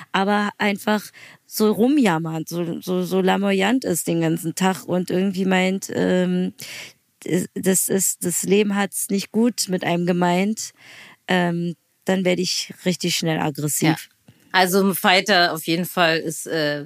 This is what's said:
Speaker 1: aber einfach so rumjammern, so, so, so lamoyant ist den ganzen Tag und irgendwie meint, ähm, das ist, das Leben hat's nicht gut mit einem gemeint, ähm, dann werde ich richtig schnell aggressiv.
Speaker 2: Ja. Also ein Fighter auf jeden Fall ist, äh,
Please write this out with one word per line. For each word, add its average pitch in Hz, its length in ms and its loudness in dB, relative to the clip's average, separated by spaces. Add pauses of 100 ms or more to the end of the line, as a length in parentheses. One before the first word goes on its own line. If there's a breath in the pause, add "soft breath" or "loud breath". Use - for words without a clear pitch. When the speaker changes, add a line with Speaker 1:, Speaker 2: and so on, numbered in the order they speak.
(120 loud breath)
Speaker 1:
aber 208 460 2
einfach 208 460 0 (420 loud breath)
so 214 280 2
rumjammern, 170 760 2
so, 170 340 -6
so, 180 220 -2
so 175 180 0
lamoyant 196 640 2
ist 180 220 -2
den 165 140 0
ganzen 165 340 -2
Tag 185 300 0
und 175 260 -2
irgendwie 185 340 0
meint, 185 480 0
ähm, 180 600 0 (1040 loud breath)
das 190 340 0
ist, - 340 -2
das 175 200 -4
Leben 202 320 2
hat's - 340 -4
nicht 196 220 -2
gut 226 380 0
mit 185 140 -2
einem 175 220 0
gemeint, 180 640 0 (560 loud breath)
ähm, 175 480 0 (300)
dann 190 180 0
werde 180 180 0
ich - 300 -4 (140)
richtig 175 300 -2
schnell 160 240 0
aggressiv. 151 500 0
Speaker 2:
Ja. - 60 4 (560)
Also 185 300 4
ein 190 140 2
Fighter 185 580 4
auf 160 140 -8
jeden 170 180 0
Fall 165 340 2
ist, - 280 -8
äh, 147 380 -2